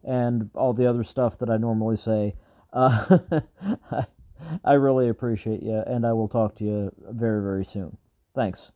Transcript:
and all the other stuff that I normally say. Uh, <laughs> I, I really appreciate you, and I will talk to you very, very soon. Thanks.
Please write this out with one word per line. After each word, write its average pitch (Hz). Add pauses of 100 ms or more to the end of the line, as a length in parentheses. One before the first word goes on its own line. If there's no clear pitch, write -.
and 120
all 127
the 123
other 120
stuff 120
that 117
I 110
normally 110
say. 107 (360)
Uh, 127 (120)
<laughs> 160 (500)
I, - (580)
I 139
really 131
appreciate 113
you, 110 (100)
and 120
I 117
will 110
talk 110
to 110
you 104 (180)
very, 110
very 98
soon. - (360)
Thanks. 110